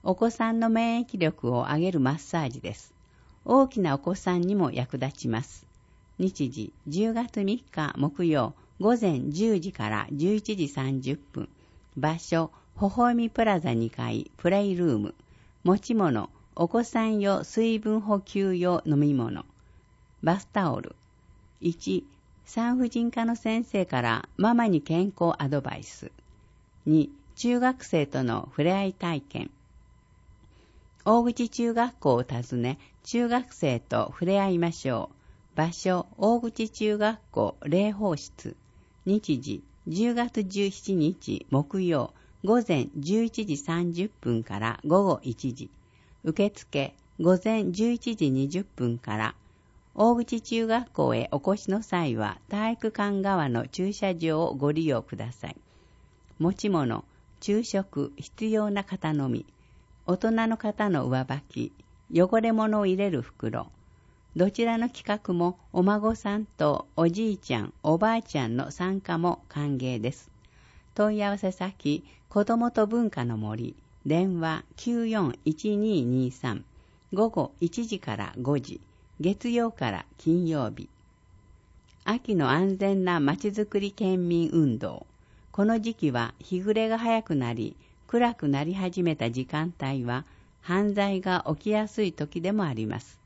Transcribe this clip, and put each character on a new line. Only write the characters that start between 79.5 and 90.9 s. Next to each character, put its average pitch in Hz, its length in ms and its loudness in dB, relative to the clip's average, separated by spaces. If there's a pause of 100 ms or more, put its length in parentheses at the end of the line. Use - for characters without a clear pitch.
か 117 180 -4
ら 92 160 -6 (100)
金 170 300 2
曜 139 240 -2
日。 110 180 -14 (1160)
秋 220 320 -2
の 139 140 4
安 185 280 2
全 196 260 2
な 175 140 2
ま 143 180 2
ち 208 120 -4
づ 208 180 -2
く 208 140 -2
り 196 100 -4
県 185 380 0
民 170 200 2
運 139 300 4
動。 - 280 -8 (440)
こ 196 140 2
の 226 160 2
時 220 160 -4
期 151 160 0
は 117 260 -2
日 180 220 -4
暮 214 200 2
れ 220 80 2
が 226 120 0
早 226 200 2
く 175 140 -4
な 120 180 0
り、 113 220 -4 (320)
暗 240 300 2
く 151 100 -4
な 139 160 2
り 170 120 -4
始 185 280 -2
め 160 140 2
た 117 160 -2
時 127 120 -4
間 160 380 -4
帯 135 220 -2
は、 123 200 -4 (360)
犯 202 340 0